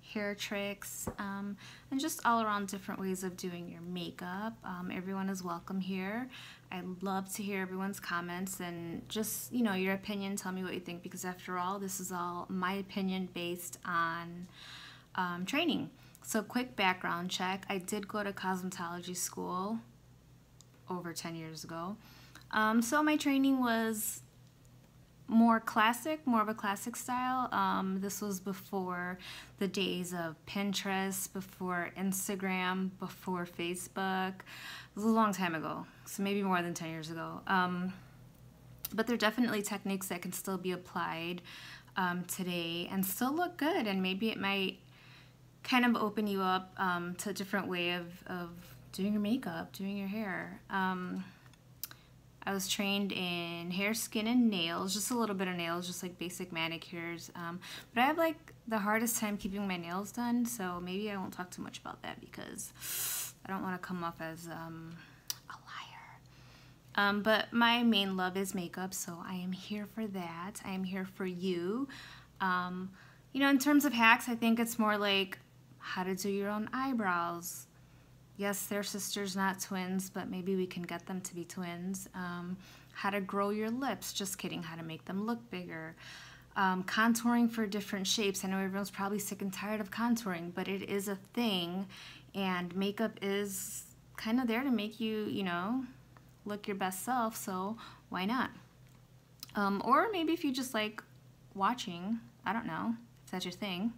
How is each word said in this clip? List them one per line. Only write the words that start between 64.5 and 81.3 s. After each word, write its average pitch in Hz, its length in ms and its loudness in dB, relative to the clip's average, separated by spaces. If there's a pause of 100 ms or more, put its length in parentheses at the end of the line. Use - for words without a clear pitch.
a - 60 -10
liar. - 640 -16 (760)
Um, 202 260 4
but 214 300 4
my 233 300 6
main 196 340 4
love 185 200 0
is 196 180 -2
makeup, 185 380 -4
so 170 320 -8
I 190 100 -6
am 185 180 -4
here 208 340 -6
for 220 220 -4
that. 180 560 -6
I 196 60 -6
am 190 140 -2
here 190 220 -2
for 190 180 -6
you. 185 640 0 (520)
Um, 185 500 2 (420)
you 269 80 0
know, 277 80 8
in 277 100 10
terms 285 260 8
of 294 80 4
hacks, 233 360 8
I 240 60 2
think 226 260 6
it's 226 180 0
more 214 200 6
like 196 400 2 (400)
how - 260 -4
to 185 100 2
do 190 140 -2
your 196 220 0
own 214 220 -2
eyebrows. 180 920 0 (720)
Yes, 196 260 0
they're 202 180 -2
sisters, 196 540 -4
not 190 240 2
twins, 190 480 -2
but 180 220 -6
maybe 185 260 0
we 185 100 2
can 180 160 -6
get 170 240 -6
them 185 140 -4
to 180 140 -10